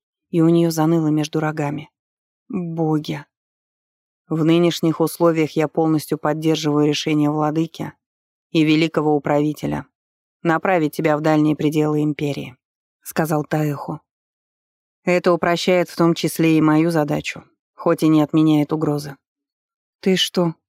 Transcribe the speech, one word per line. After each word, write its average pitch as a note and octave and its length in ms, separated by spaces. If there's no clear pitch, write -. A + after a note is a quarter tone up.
и E3+ 120
у E3 80
нее E3+ 200
заныло D#3+ 380
между D3+ 320
рогами. D3+ 500
«Боги!» D#3 760
«В D#3 160
нынешних E3 560
условиях D#3+ 500
я D#3 160
полностью D#3 500
поддерживаю D3+ 720
решение D3+ 420
владыки D3+ 640
и D#3+ 120
великого D#3 520
управителя D3 680
направить E3 520
тебя D3+ 220
в D3+ 40
дальние D3+ 360
пределы D3+ 460
империи», — C#3+ 520
сказал D#3 420
Таэху. D3+ 560
«Это F3+ 300
упрощает F3 560
в - 80
том E3+ 160
числе D#3+ 440
и D#3 40
мою D#3 280
задачу, D3+ 540
хоть - 300
и D#3+ 40
не D#3 140
отменяет D#3 500
угрозы». D3 460
«Ты F#3+ 160
что, E3+ 400